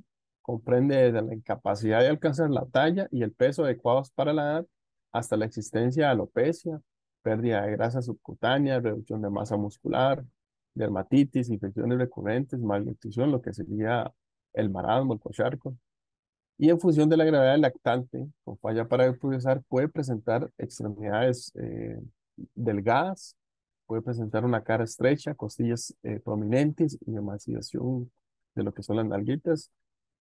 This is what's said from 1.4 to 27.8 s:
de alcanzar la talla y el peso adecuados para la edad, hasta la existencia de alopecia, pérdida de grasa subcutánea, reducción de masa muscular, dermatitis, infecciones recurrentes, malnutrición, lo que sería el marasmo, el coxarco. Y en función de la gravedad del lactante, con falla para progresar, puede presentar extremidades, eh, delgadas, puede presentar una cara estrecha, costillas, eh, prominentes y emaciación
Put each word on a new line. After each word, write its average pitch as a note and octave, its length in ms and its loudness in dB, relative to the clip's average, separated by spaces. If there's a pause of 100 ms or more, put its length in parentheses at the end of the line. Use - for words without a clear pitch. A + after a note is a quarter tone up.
de C3 80 6
alcanzar D3+ 400 0
la C3 160 0
talla E3 460 2
y B2 120 -2
el A2 80 -2
peso C#3 320 2
adecuados B2+ 480 0
para D3 220 0
la D3+ 100 2
edad, D3+ 240 -2 (440)
hasta A#2 260 -2
la A2 80 0
existencia A#2+ 600 0
de C#3 60 4
alopecia, D3+ 680 0 (420)
pérdida A2 420 0
de G#2 100 -2
grasa A#2+ 280 -2
subcutánea, B2+ 800 -2
reducción A2 420 -4
de G2+ 80 -4
masa G#2 280 -4
muscular, B2+ 640 0 (500)
dermatitis, A#2+ 760 0
infecciones A#2 480 -2
recurrentes, B2 640 -4
malnutrición, A2 720 -2
lo B2+ 100 0
que G2 120 -8
sería A2 580 -4 (420)
el A2 160 0
marasmo, A2 440 0
el G#2 60 -6
coxarco. B2+ 560 -6 (800)
Y D3+ 120 6
en E3+ 100 6
función D#3 300 4
de D#3+ 80 6
la D#3+ 80 6
gravedad C#3 280 6
del D3+ 80 6
lactante, B2+ 640 -2 (160)
con A2 140 -12
falla A2+ 300 -2
para B2+ 260 4
progresar, C3 500 -2
puede C3+ 260 0
presentar B2 680 -2
extremidades, G#2+ 1000 -2
eh, A1+ 440 -8 (560)
delgadas, A#2 800 -2 (500)
puede A2+ 160 -4
presentar A2+ 440 -2
una A2+ 180 2
cara A2+ 200 0
estrecha, C#3+ 520 0
costillas, A#2 580 -4 (100)
eh, A2 160 -6
prominentes C3 880 0
y A2+ 100 -6
emaciación A#2 960 -6 (440)